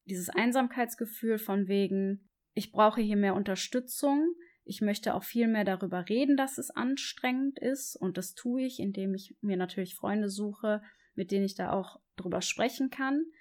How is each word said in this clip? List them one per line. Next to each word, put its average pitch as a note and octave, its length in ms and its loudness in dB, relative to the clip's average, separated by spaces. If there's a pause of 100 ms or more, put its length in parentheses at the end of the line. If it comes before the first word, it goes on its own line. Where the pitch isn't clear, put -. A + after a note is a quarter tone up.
Dieses F3+ 240 -6
Einsamkeitsgefühl A#3 1080 0
von G3+ 300 0
wegen, G3 640 2 (240)
ich - 180 -4
brauche G#3+ 300 6
hier G#3 160 2
mehr G3 180 4
Unterstützung, B3+ 960 0 (300)
ich - 180 -6
möchte G#3 320 0
auch F#3 100 -4
viel A#3 240 2
mehr G#3+ 160 4
darüber F#3 460 -2
reden, C#4 260 4
dass C4+ 220 0
es - 140 -6
anstrengend C4 880 -2
ist, - 380 -2
und F#3 220 -2
das F#3 160 -6
tue B3+ 300 -2
ich, B3+ 160 -4
indem G3 340 -2
ich - 280 -10
mir G3+ 140 0
natürlich F#3 400 -4
Freunde G#3 340 -2
suche, G#3 520 -2 (340)
mit F#3+ 160 -4
denen G3 140 4
ich G3 100 -4
da F3+ 160 -2
auch F#3+ 280 -4 (180)
drüber F3+ 240 -2
sprechen B3+ 480 0
kann C#4 360 0 (160)